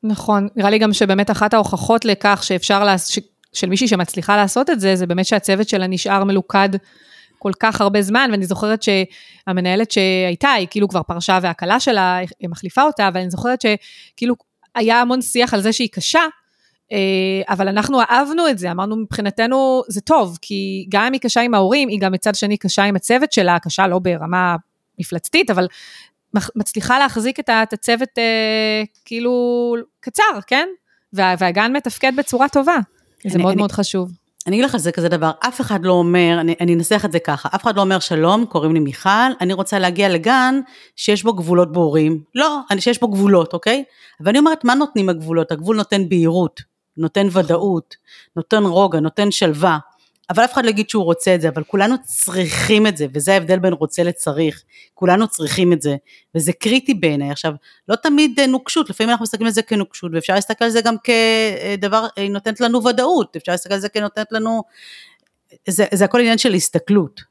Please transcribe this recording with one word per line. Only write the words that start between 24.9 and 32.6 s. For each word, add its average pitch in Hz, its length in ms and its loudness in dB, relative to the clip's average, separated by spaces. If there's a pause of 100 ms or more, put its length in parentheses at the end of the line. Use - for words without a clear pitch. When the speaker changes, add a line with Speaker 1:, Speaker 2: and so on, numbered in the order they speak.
Speaker 1:
מפלצתית, 185 500 -2
אבל 180 180 0 (680)
מח-, 202 220 -2
מצליחה 226 440 -2
להחזיק 262 400 -2
את 285 100 -6
ה-, 226 140 2
את 220 100 -6
הצוות, 233 440 -2
אה, 220 680 0 (220)
כאילו 240 720 -2 (240)
קצר, 320 240 -2 (240)
כן? 285 200 0 (460)
וה-, 185 260 2
והגן 196 340 0
מתפקד 269 420 -2
בצורה 269 340 0
טובה, 294 280 2 (460)